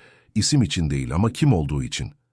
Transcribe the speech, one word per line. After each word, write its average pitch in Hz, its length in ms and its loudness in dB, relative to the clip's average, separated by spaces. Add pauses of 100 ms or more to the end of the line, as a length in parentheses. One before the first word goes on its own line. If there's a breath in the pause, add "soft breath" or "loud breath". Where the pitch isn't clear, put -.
(340 soft breath)
isim 123 280 2
için 80 280 0
değil 67 240 -4
ama 107 180 0
kim 143 200 2
olduğu 73 300 0
için. 58 300 -8 (200)